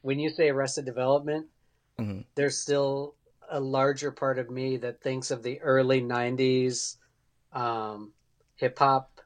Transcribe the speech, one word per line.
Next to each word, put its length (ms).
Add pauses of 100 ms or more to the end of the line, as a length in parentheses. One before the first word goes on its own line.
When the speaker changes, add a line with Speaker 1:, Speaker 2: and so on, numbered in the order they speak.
Speaker 1:
when 180
you 100
say 200
Arrested 360
Development, 640 (500)
Speaker 2:
Mm-hmm. 240 (140)
Speaker 1:
there's 220
still 580 (340)
a 100
larger 520
part 280
of 100
me 280
that 240
thinks 300
of 120
the 180
early 400
nineties, 960 (540)
um, 640 (420)
hip 240
hop 460